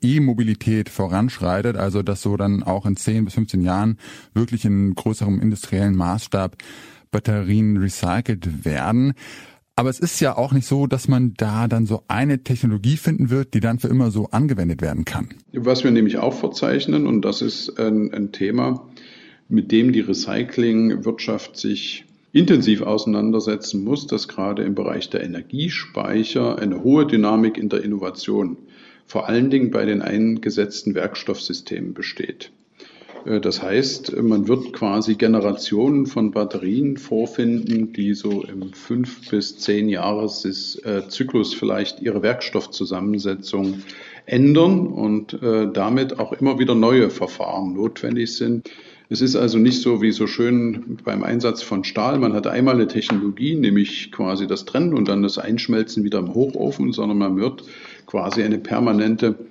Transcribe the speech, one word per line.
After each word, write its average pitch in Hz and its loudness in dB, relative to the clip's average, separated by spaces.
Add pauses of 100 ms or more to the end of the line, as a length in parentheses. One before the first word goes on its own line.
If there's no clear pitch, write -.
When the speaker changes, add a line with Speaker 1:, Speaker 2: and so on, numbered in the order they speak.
Speaker 1:
E-Mobilität 113 2
voranschreitet, 98 -2
also 98 -2
dass 98 -4
so 101 0
dann 101 0
auch 98 -2
in 98 0
zehn 110 0
bis 95 -6
fünfzehn 107 0
Jahren 101 2 (340)
wirklich 113 0
in 98 2
größerem 101 -2
industriellen 101 0
Maßstab 92 -2 (540)
Batterien 104 2
recycelt 92 -2
werden. 101 0 (640)
Aber 127 0
es 123 -6
ist 170 -2
ja - 0
auch 131 0
nicht 135 2
so, 139 0
dass 131 -2
man 123 2
da 110 0
dann 113 2
so 107 -2
eine 135 0
Technologie 120 0
finden 156 0
wird, 131 0
die 110 2
dann 113 0
für 120 -2
immer 127 2
so 104 -2
angewendet 101 0
werden 78 -2
kann. - -6 (240)
Speaker 2:
Was 127 0
wir 135 4
nämlich 113 4
auch 127 0
verzeichnen, - 0
und 107 2
das 101 -4
ist - -6
ein, 107 0
ein 101 -4
Thema, 123 -2 (600)
mit 104 2
dem 117 6
die 113 2
Recyclingwirtschaft 110 0
sich - -6 (280)
intensiv 131 6
auseinandersetzen 107 0
muss, 139 -2
dass 110 -4
gerade 101 -4
im 101 -2
Bereich 92 -4
der - -4
Energiespeicher 110 -4
eine 92 -4
hohe 143 6
Dynamik 110 4
in 107 -2
der 104 -2
Innovation, 98 -4 (480)
vor - -6
allen 123 2
Dingen 131 4
bei 107 0
den 104 2
eingesetzten 107 0
Werkstoffsystemen 90 -6
besteht. - -10 (760)
Äh, 110 0
das - -2
heißt, 120 -2
man 107 2
wird 123 0
quasi 107 0
Generationen 110 2
von 110 0
Batterien 107 -2
vorfinden, 113 -2
die 101 0
so 101 -2
im 95 -10
fünf - -6
bis - -4
zehn 104 0
Jahres-, 98 -4
äh, 101 -4
Zyklus - 0
vielleicht 104 -4
ihre 101 -2
Werkstoffzusammensetzung 98 -4 (420)
ändern 156 6
und, 107 -2
äh, 110 2
damit 123 0
auch 107 -4
immer 131 2
wieder 127 4
neue 117 6
Verfahren - -4
notwendig 117 -2
sind. 117 -2 (420)
Es 110 0
ist 131 4
also 113 2
nicht 127 6
so 117 2
wie 110 4
so 104 0
schön 117 0
beim 101 -2
Einsatz 117 0
von 95 -4
Stahl. 127 -2
Man 120 2
hat 104 0
einmal 127 4
eine 110 4
Technologie, 107 -2
nämlich 101 2
quasi 98 -4
das 101 -4
Trennen 160 0
und 110 2
dann 101 2
das 98 0
Einschmelzen 110 -2
wieder 101 0
im 90 -4
Hochofen, 127 0
sondern 104 0
man 95 2
wird 123 -2 (440)
quasi 98 -2
eine 107 2
permanente 110 2 (160)